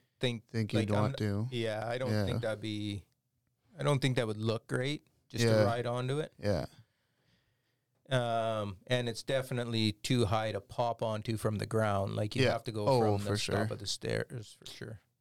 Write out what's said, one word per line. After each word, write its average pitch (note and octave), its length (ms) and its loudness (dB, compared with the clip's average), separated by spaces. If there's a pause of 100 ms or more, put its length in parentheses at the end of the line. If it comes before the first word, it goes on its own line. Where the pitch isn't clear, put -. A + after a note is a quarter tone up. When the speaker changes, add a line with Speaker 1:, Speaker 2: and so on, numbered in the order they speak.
(200)
Speaker 1:
think, A#2+ 300 -2
Speaker 2:
think A2 220 -2
Speaker 1:
like, G#2 160 2
Speaker 2:
you'd G#2 80 2
Speaker 1:
I'm G#2 60 2
Speaker 2:
want G#2 180 0
Speaker 1:
n-, G#2+ 80 0
Speaker 2:
to. G#2 280 -2
Speaker 1:
yeah, A2 300 -2
I A#2+ 120 -4
don't B2+ 120 -2
Speaker 2:
Yeah. G#2 140 2
Speaker 1:
think G#2 180 -2
that'd A2 180 -2
be, G#2 440 -4 (760)
I C#3+ 60 -8
don't C#3+ 160 2
think C3 160 0
that B2 100 2
would G#2+ 120 -4
look A2 280 -2
great, C3+ 380 -2 (240)
just - 160 0
to A#2 60 6
Speaker 2:
Yeah. G#2+ 140 8
Speaker 1:
ride A#2 220 0
onto B2 340 -2
it. - 120 -8 (100)
Speaker 2:
Yeah. G2 240 0 (1400)
Speaker 1:
Um, A2+ 680 -2 (100)
and B2 220 0
it's A#2+ 140 -6
definitely A#2+ 680 0
too A#2+ 340 2
high A2 260 0
to G2+ 80 -4
pop - 420 -4
onto A2 360 -2
from G#2 180 -2
the G2 100 -4
ground. G#2 480 2
Like, G#2+ 220 -2
you C3 80 2
Speaker 2:
Yeah. A2+ 80 4
Speaker 1:
have A2+ 120 -4
to - 80 -6
go G#2+ 140 -4
Speaker 2:
Oh, C3 140 6
Speaker 1:
from G#2+ 120 6 (120)
the G2+ 60 -2
Speaker 2:
for G#2 60 2
Speaker 1:
top - 20 0
Speaker 2:
sure. G#2 240 0 (100)
Speaker 1:
of G#2 60 -6
the G2+ 80 -12
stairs - 720 -4
for - 80 -20
sure. - 340 -12 (200)